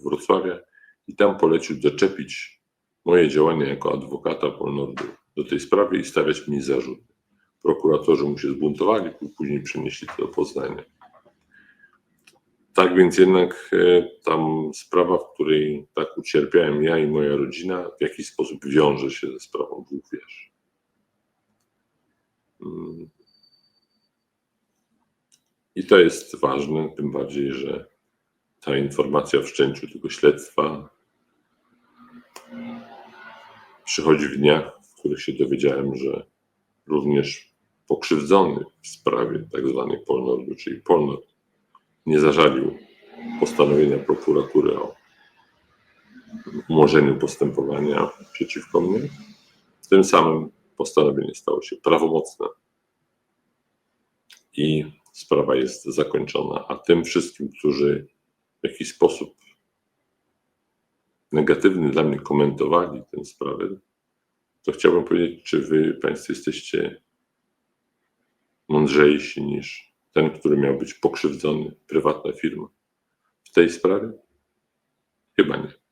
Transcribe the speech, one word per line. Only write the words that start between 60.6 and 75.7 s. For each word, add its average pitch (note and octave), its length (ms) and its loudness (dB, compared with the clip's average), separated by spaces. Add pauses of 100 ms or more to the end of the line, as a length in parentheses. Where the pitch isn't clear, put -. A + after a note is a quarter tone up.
negatywny D#2 580 2
dla D#2 120 2
mnie C#2+ 160 0
komentowali C#2+ 920 0
tę D2 140 -12
sprawę, - 440 -8 (920)
to - 100 -4
chciałbym F2 320 4
powiedzieć, E2+ 400 0
czy - 160 0
wy D#2 420 2
państwo - 300 -4
jesteście - 720 -6 (1700)
mądrzejsi D2 760 2
niż C#2+ 540 -10 (200)
ten, D#2 140 2
który D2 260 0
miał C#2 220 0
być - 160 -10
pokrzywdzony, D2+ 800 -4 (100)
prywatna D2+ 460 -2
firma, - 360 -8 (760)
w - 60 -20
tej E2+ 200 4
sprawie? G2+ 420 -2 (1200)
Chyba - 200 -2
nie. - 160 -14 (180)